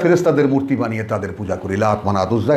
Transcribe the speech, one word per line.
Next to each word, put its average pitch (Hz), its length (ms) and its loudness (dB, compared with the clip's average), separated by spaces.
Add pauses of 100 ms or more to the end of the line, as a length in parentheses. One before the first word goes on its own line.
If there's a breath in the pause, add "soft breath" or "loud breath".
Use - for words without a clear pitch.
ফেরেশতাদের 165 520 4
মূর্তি 135 280 0
বানিয়ে 110 300 -4
তাদের 98 260 -4
পূজা 95 240 -4
করি, 95 160 -4
লাত, 104 300 2
মানাত, 98 260 0
উজ্জা, 117 240 0